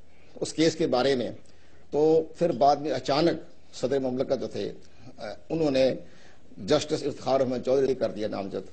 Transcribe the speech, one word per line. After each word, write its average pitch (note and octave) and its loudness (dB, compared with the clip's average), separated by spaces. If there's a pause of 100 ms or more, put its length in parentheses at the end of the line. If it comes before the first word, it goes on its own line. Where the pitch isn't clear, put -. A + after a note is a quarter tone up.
(420)
उस - -4
केस D#3 4
के D#3+ 0
बारे B2+ 4
में, G#2+ -2 (600)
तो D#3 4
फिर E3 2
बाद C#3 6
में D3 -4
अचानक C#3+ 2 (400)
सदर C#3 2
मुमलकत B2+ 0
जो G#2+ -4
थे, G#2 -4
अ, - -12 (140)
उन्होंने C3+ 4 (640)
जस्टिस C#3+ 2
इफ्तिखार C3+ 0
अहमद B2 0
चौधरी C3 4
कर A2+ 0
दिया G2+ -4
नामजद। G2 -6